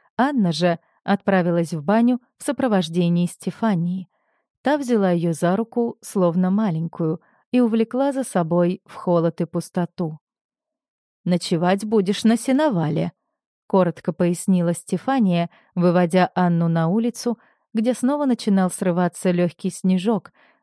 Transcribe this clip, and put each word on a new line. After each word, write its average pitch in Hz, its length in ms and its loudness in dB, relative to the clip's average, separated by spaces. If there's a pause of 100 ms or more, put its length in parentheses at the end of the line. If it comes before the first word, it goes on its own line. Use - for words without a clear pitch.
(160)
Анна 233 380 0
же 170 260 0 (240)
отправилась 180 680 0
в 151 100 -6
баню 233 380 2 (160)
в - 60 -18
сопровождении 175 840 0
Стефании. 180 840 -4 (540)
Та 294 160 0
взяла 233 340 0
ее 170 220 0
за 175 240 0
руку, 233 420 -4
словно 185 500 0
маленькую, 170 680 -2 (320)
и 247 80 2
увлекла 240 540 0
за 262 100 -4
собой 175 640 0
в - 80 -20
холод 170 480 0
и 170 40 -4
пустоту. 170 760 -6 (1080)
«Ночевать 180 580 0
будешь 208 400 0
на 226 140 4
сеновале», 170 760 0 (560)
коротко 180 460 0
пояснила 175 600 0
Стефания, 185 760 -2 (260)
выводя 175 580 2
Анну 170 360 2
на 165 180 0
улицу, 226 500 -2 (360)
где 226 200 0
снова 285 320 -2
начинал 196 460 0
срываться 180 600 -2
легкий 175 380 -2
снежок, 185 640 -2 (320)